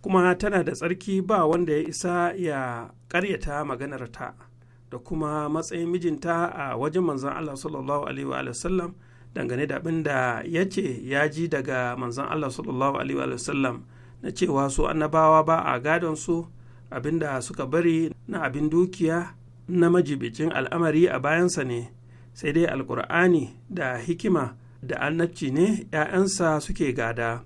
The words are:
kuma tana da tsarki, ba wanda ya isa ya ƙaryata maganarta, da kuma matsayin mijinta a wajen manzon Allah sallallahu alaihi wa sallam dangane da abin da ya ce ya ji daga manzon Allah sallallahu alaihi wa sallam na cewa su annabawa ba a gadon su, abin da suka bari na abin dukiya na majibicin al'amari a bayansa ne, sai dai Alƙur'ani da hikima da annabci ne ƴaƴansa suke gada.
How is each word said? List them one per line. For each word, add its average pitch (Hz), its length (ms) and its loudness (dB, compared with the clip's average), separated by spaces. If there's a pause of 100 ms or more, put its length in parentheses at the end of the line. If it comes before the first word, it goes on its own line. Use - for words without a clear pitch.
kuma 180 360 4
tana 202 260 2
da - 80 0
tsarki, 190 500 -2
ba 185 240 2
wanda 165 280 2
ya 156 160 0
isa 175 480 -2
ya 131 520 -4 (200)
ƙaryata 156 560 -2
maganarta, 131 680 -8 (560)
da 127 100 -12
kuma 151 500 -4
matsayin 170 420 -4
mijinta 170 640 0
a 131 220 -6
wajen 156 260 0
manzon 143 320 -2
Allah 151 220 -6
sallallahu 143 500 -4
alaihi 139 220 -6
wa 131 240 -6
sallam 175 420 -2 (380)
dangane 131 340 -2
da 139 140 -4
abin 160 220 -2
da 127 420 0
ya 170 240 0
ce 131 340 -2
ya 143 240 2
ji 160 220 -2
daga 127 480 -2
manzon 123 340 -4
Allah 156 180 -2
sallallahu 135 520 -2
alaihi 135 180 -2
wa 131 180 -4
sallam 135 460 -2 (400)
na - 80 -4
cewa 139 400 2
su - 160 2
annabawa 156 580 6
ba 160 200 4
a 131 160 2
gadon 160 340 0
su, 165 320 -2 (420)
abin 151 300 -2
da 139 220 -2
suka - 260 -8
bari 160 460 2 (160)
na 175 180 -4
abin 147 220 0
dukiya 170 680 2 (320)
na 170 220 6
majibicin 147 640 2
al'amari 165 560 4
a 127 100 -2
bayansa 160 440 2
ne, 120 260 -4 (440)
sai 151 200 -4
dai 165 120 6
Alƙur'ani 139 840 2 (200)
da 135 280 -2
hikima 160 580 0 (280)
da 127 160 -4
annabci 165 520 -2
ne 180 400 2
ƴaƴansa 165 680 2
suke 143 340 -2
gada. 117 500 -2